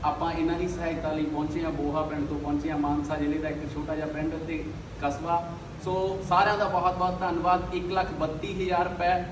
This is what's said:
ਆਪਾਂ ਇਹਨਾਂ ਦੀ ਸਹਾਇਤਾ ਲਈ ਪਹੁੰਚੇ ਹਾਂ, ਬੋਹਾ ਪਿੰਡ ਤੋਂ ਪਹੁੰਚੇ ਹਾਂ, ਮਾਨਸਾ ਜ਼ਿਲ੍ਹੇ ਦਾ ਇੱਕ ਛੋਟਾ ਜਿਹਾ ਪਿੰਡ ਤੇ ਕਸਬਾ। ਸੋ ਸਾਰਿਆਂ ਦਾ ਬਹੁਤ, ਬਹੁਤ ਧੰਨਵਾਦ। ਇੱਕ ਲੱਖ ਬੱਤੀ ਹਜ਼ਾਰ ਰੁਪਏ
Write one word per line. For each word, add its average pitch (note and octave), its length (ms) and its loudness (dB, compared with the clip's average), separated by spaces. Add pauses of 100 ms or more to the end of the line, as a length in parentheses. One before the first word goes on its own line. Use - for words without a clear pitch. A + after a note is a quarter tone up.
ਆਪਾਂ - 300 0
ਇਹਨਾਂ E3 260 2
ਦੀ F3+ 80 0
ਸਹਾਇਤਾ E3 460 -2
ਲਈ D#3 100 0
ਪਹੁੰਚੇ D3+ 400 -2
ਹਾਂ, D#3 80 -2
ਬੋਹਾ D3 300 0
ਪਿੰਡ D3 260 -2
ਤੋਂ D3 120 -4
ਪਹੁੰਚੇ D3 320 0
ਹਾਂ, D3+ 60 0
ਮਾਨਸਾ D3 380 2
ਜ਼ਿਲ੍ਹੇ D3 240 0
ਦਾ D#3 100 -2
ਇੱਕ D3 240 -6
ਛੋਟਾ D3+ 220 -4
ਜਿਹਾ D#3 120 -2
ਪਿੰਡ D#3 260 -2 (140)
ਤੇ D#3 160 -4 (400)
ਕਸਬਾ। D#3+ 380 2 (440)
ਸੋ F#3 100 0 (340)
ਸਾਰਿਆਂ G3+ 280 6
ਦਾ G3+ 100 2
ਬਹੁਤ, F3+ 300 2
ਬਹੁਤ F3+ 220 2
ਧੰਨਵਾਦ। F3+ 540 2
ਇੱਕ F3+ 180 -2
ਲੱਖ F#3 280 2
ਬੱਤੀ D#3 340 -2 (100)
ਹਜ਼ਾਰ F3+ 260 2
ਰੁਪਏ F3 420 2